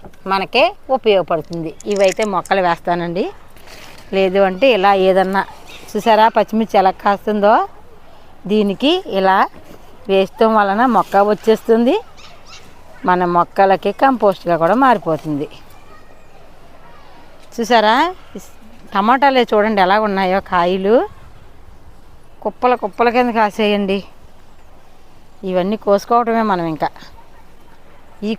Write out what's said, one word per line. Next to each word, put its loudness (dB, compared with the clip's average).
మనకే 0
ఉపయోగపడుతుంది. -2
ఇవైతే 0
మొక్కలు -2
వేస్తానండి. -4
లేదు 2
అంటే 0
ఇలా 2
ఏదన్నా, 0
చూసారా 2
పచ్చిమిర్చి -2
ఎలా 2
కాస్తుందో, 0
దీనికి 0
ఇలా 2
వేయటం 0
వలన 0
మొక్క 2
వచ్చేస్తుంది, 0
మన 0
మొక్కలకి 0
కంపోస్ట్గా 0
కూడా 2
మారిపోతుంది. -2
చూసారా 2
టమాటాలే 2
చూడండి 2
ఎలా 2
ఉన్నాయో, 0
కాయలు 0
కుప్పల -2
కుప్పల -2
కింద 0
కాసేయండి. 0
ఇవన్నీ 0
కోసుకోవటమే 0
మనం -2
ఇంకా. -4
ఈ -4